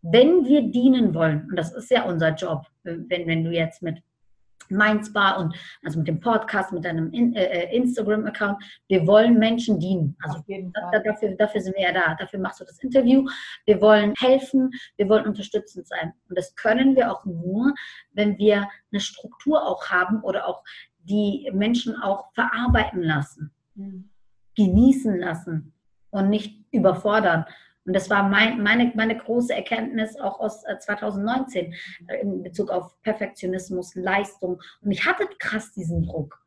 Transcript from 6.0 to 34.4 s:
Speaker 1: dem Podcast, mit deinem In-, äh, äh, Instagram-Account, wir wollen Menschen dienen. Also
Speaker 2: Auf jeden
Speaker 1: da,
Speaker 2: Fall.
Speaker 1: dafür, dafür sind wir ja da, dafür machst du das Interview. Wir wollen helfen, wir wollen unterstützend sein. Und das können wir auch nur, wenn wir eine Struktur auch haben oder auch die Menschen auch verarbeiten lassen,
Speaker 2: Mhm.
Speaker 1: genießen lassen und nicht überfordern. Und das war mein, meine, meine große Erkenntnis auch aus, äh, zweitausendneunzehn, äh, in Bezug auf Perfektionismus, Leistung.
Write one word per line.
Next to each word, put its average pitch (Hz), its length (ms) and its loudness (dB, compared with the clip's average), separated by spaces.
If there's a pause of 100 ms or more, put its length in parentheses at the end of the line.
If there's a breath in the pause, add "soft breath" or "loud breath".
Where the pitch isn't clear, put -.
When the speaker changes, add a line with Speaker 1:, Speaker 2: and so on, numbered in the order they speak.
Speaker 1:
dem 165 120 -2
Podcast, 220 520 -2
mit 170 140 -8
deinem 165 260 -4
In-, 240 220 0
äh, 196 120 0
äh, 180 300 -4
Instagram-Account, 214 880 -2 (240 loud breath)
wir 180 200 2
wollen 220 320 8
Menschen 226 400 2
dienen. 175 420 -2
Also 151 180 -8
Speaker 2:
Auf - 80 -18
jeden 190 240 -10
Speaker 1:
da, 175 200 -8
Speaker 2:
Fall. 214 120 2
Speaker 1:
dafür, 214 320 -4
dafür 214 260 0
sind 185 140 -6
wir 196 80 -2
ja 180 100 0
da, 165 220 0
dafür 196 240 -10
machst 185 220 -6
du 180 40 -18
das - 140 -20
Interview. 262 460 4 (400 loud breath)
Wir 196 160 4
wollen 208 380 6
helfen, 262 520 2 (260 loud breath)
wir 202 120 0
wollen 214 160 4
unterstützend 208 600 -6
sein. - 260 -8 (160)
Und 180 80 -6
das 180 180 -8
können 262 400 4
wir 240 160 2
auch - 140 -8
nur, 190 480 -2 (400 loud breath)
wenn 208 240 0
wir 202 320 4 (220 loud breath)
eine 202 80 -2
Struktur - 680 -2
auch - 240 -4
haben 190 320 0
oder 196 260 -4
auch 180 160 -8 (360 loud breath)
die 202 540 -2
Menschen 220 420 0
auch - 380 -4
verarbeiten 233 680 0
lassen, 151 500 -4 (240)
Speaker 2:
Mhm. 196 340 -16 (460)
Speaker 1:
genießen 214 600 4
lassen 165 560 -6 (380)
und 196 180 2
nicht - 420 -4
überfordern. 190 720 2 (400 loud breath)
Und 185 80 -4
das 185 160 -2
war 202 180 2
mein, 220 340 2
meine, 233 340 2
meine 220 220 0
große 240 380 -2
Erkenntnis 220 640 -6
auch - 220 -6
aus, 220 240 -6
äh, 202 120 -8
zweitausendneunzehn, 208 960 -6 (340 loud breath)
äh, - 120 -8
in 185 240 -6
Bezug 185 260 -6
auf 180 320 -8
Perfektionismus, 185 960 -8
Leistung. 185 640 -6 (200 loud breath)